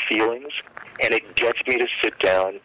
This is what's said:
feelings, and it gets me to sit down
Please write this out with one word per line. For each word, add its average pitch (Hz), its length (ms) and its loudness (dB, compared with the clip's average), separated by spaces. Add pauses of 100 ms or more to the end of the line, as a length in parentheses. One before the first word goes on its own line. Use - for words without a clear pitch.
feelings, 117 440 -2 (480)
and 113 140 2
it - 220 -4
gets 117 320 0
me 127 100 0
to 123 80 2 (160)
sit - 160 -2
down 95 460 2